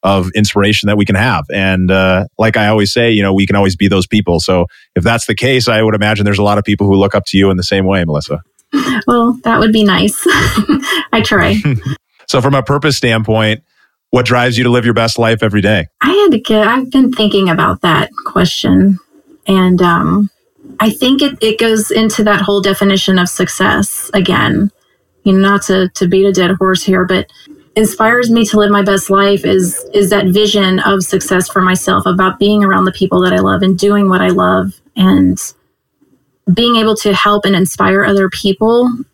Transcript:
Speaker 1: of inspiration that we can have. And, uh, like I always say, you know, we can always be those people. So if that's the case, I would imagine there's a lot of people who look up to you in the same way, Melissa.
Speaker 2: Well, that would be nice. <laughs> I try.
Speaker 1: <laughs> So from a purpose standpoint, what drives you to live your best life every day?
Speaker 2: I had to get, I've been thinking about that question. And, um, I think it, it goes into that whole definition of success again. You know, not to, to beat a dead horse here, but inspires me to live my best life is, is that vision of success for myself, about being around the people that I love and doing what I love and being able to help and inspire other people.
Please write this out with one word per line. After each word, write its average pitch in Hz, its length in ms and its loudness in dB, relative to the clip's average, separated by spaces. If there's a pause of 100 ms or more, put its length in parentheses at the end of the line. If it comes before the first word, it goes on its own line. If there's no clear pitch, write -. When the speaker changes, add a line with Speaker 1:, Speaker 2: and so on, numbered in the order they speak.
Speaker 1:
of 95 320 0
inspiration 104 500 0
that 104 100 0
we 101 80 0
can 101 120 -2
have. 101 360 -2
And, 95 380 0
uh, 95 360 2 (120)
like 107 180 0
I 107 120 0
always 107 240 0
say, 117 180 0
you 110 140 2
know, 98 100 0
we 98 120 2
can 98 100 -2
always 98 180 0
be 98 140 0
those 92 180 0
people. 92 320 0
So 87 280 0 (280)
if 87 80 -2
that's 113 240 -2
the 110 80 -2
case, 127 320 -2
I 110 160 2
would 110 140 0
imagine 104 280 0
there's 101 140 0
a 104 60 0
lot 101 140 2
of 101 60 -4
people 101 220 0
who 98 80 4
look 92 220 2
up 101 100 -2
to - 100 -4
you 98 140 4
in 92 60 0
the 90 80 -4
same 98 220 0
way, 95 180 0
Melissa. 78 360 -4 (680)
Speaker 2:
Well, 240 240 2 (100)
that 233 160 -2
would 220 140 2
be 220 100 2
nice. 196 400 0
<laughs> - 40 0 (840)
I 226 120 0
try. 202 360 0
Speaker 1:
<laughs> - 40 -8 (640)
So 135 120 0
from 139 140 0
a 135 80 0
purpose 143 340 0
standpoint, 110 680 0 (460)
what 123 140 2
drives 123 320 0
you 123 60 -2
to 123 80 2
live 120 140 2
your 117 100 2
best 113 240 -2
life 113 240 0
every 104 180 0
day? 95 280 0 (120)
Speaker 2:
I 277 120 0
had 403 180 4
to 226 80 2
get, 214 260 0
I've 254 240 -2
been 262 240 2
thinking 196 380 0
about - 300 -2
that 156 300 0 (140)
question. 185 760 0 (480)
And, 185 340 2
um, 175 480 0 (480)
I 214 120 0
think 262 320 0
it, 269 200 -2
it 220 160 -2
goes 220 320 0
into 220 320 0
that 208 200 2
whole 202 180 0
definition 196 580 0
of 180 100 0
success - 840 -4
again. 180 560 0 (540)
You 196 80 2
know, 190 80 4
not 196 220 2
to, 190 260 0
to - 180 -4
beat 190 180 2
a 202 60 2
dead 185 220 0
horse 185 320 -2
here, 185 200 2
but 185 220 -2 (480)
inspires 226 560 0
me 226 160 4
to 214 120 0
live 208 120 2
my 202 120 2
best 196 280 0
life 196 340 2
is, 185 480 0
is 202 180 2
that 196 180 0
vision 196 500 0
of 196 240 0
success 185 480 -2
for 196 100 -2
myself, 185 460 0
about 185 320 -2
being 208 240 2
around 190 220 0
the 185 80 -2
people 185 300 -2
that 180 100 0
I 185 80 0
love 190 220 0
and 190 140 2
doing 202 320 0
what 185 120 2
I 185 80 0
love 185 440 0 (220)
and 95 420 2 (1160)
being 233 240 2
able 220 200 0
to 208 160 -2
help 202 320 0
and 196 100 2
inspire 190 500 0
other 196 240 0
people. 226 600 0 (240)